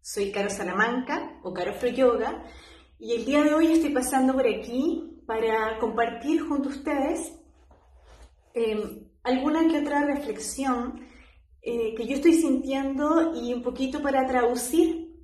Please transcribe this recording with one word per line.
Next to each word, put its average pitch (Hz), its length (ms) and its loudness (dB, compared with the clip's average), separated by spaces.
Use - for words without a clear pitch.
Soy 196 160 -2
Caro 202 180 -2
Salamanca, 220 920 -2
o 180 100 -8
Caro 180 180 -4
Afro 247 180 -2
Yoga, 247 560 2
y 220 180 -4
el 220 100 -4
día 294 180 4
de 302 100 4
hoy 320 200 4
estoy 320 160 4
pasando 262 420 2
por 262 160 2
aquí 247 800 -2
para 220 500 0
compartir 233 640 0
junto 277 300 -2
a - 20 -6
ustedes, 285 640 -4
em, 220 560 -4
alguna 302 440 2
que 294 120 2
otra 285 260 0
reflexión, 254 1000 -4
eh, 226 340 -4
que 233 120 -4
yo 269 80 -2
estoy 330 160 6
sintiendo 277 1040 2
y 240 180 -4
un 240 80 -4
poquito 262 400 -4
para 269 240 0
traducir 254 880 0